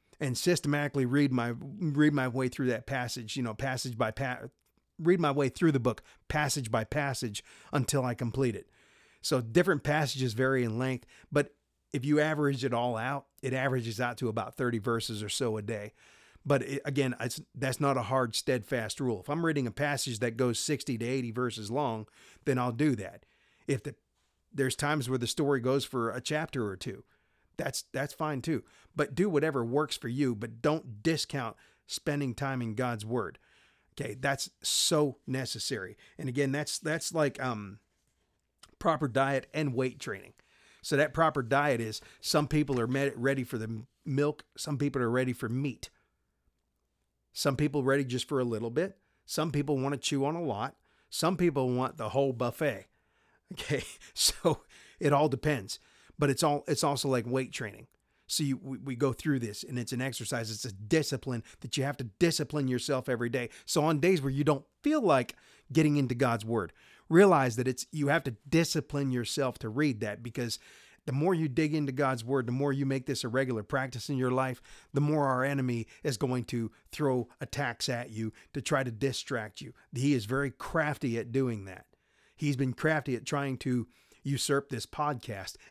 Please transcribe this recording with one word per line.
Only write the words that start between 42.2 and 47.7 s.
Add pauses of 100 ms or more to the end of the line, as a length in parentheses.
people
are
me-,
ready
for
the
m-, (180)
milk, (140)
some
people
are
ready
for
meat. (1400)
Some
people